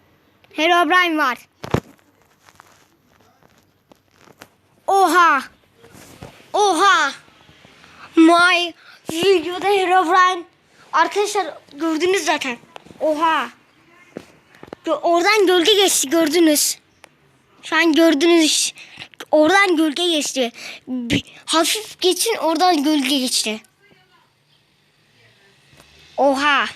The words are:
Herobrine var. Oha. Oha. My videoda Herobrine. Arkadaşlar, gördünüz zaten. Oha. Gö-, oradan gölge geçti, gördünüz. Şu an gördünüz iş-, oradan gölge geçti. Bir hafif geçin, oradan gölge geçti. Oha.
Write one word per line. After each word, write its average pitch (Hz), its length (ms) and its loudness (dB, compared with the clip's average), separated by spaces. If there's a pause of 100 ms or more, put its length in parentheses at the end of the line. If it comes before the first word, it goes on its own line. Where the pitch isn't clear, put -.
(520)
Herobrine 349 640 0
var. 262 200 -2 (3500)
Oha. 339 540 4 (1120)
Oha. 359 580 2 (1040)
My 339 580 4 (380)
videoda 349 560 0
Herobrine. 370 760 2 (500)
Arkadaşlar, 381 640 -2 (160)
gördünüz 330 520 -2
zaten. 277 420 -6 (300)
Oha. 302 500 -2 (1400)
Gö-, 320 160 -2
oradan 349 460 2
gölge 359 260 2
geçti, 381 360 0
gördünüz. 311 680 0 (840)
Şu - 120 -6
an 320 180 2
gördünüz 330 500 4
iş-, - 300 -2 (580)
oradan 349 440 2
gölge 320 320 -2
geçti. 269 440 -4 (360)
Bir 247 360 -4 (220)
hafif 339 560 -4
geçin, 359 340 -2
oradan 320 480 0
gölge 285 340 0
geçti. 226 440 -4 (2500)
Oha. 269 480 0 (100)